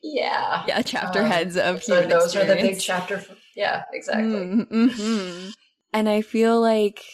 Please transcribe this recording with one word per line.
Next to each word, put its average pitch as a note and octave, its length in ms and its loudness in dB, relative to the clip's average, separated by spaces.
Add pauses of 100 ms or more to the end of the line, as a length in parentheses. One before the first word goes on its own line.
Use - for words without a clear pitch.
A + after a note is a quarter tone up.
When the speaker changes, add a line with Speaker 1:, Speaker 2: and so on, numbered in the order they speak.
Speaker 1:
Yeah. F3 640 -4
Speaker 2:
Yeah, G#3+ 160 -2
chapter - 380 -4
Speaker 1:
Um, G#3 60 2
Speaker 2:
heads F3 300 0
of F3+ 280 0
Speaker 1:
so G3 120 0
Speaker 2:
human E3+ 120 4
Speaker 1:
those F3 260 4
are G3 60 0
the F#3+ 160 4
big G3 160 2
Speaker 2:
experience. - 120 -6
Speaker 1:
chapter F#3 320 -4
f-, F#3 200 -12 (180)
yeah, E3 380 -2
exactly. - 320 -2
Speaker 2:
Mm, G#3 460 -2
mm-hmm. G#3+ 800 0 (440)
And G#3+ 160 0
I G#3+ 140 2
feel A3+ 380 2
like A3 540 2